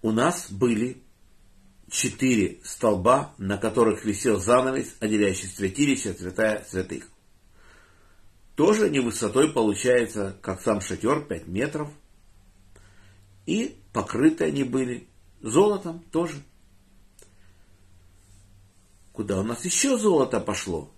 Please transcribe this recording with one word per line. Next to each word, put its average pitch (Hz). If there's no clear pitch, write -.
У 110
нас 147
были 120
четыре 113
столба, 117
на 98
которых 110
висел 104
занавес, 127
отделяющий 104
святилище 107
от 87
святая 92
святых. -
Тоже 208
они 147
высотой, 120
получается, 110
как 92
сам 107
шатёр, 123
пять 82
метров. 147
И 233
покрыты 156
они 143
были 123
золотом 180
тоже. 160
Куда 98
у -
нас 117
ещё 254
золото 156
пошло? 92